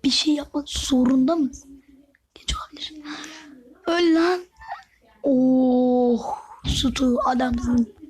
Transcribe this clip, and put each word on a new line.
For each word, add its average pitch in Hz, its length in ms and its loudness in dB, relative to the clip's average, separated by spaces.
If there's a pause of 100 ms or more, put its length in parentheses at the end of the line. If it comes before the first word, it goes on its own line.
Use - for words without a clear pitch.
bir 277 60 2
şey 302 240 0
yapmak 285 340 -6
zorunda 262 680 2
mısın? - 460 -6 (520)
Geç - 220 -10
olabilir. - 380 -16 (920)
Öl 339 280 4
lan. 349 260 2 (840)
Oh, 254 1160 2 (260)
Sutu 254 580 0
adamsın. 240 680 -2 (160)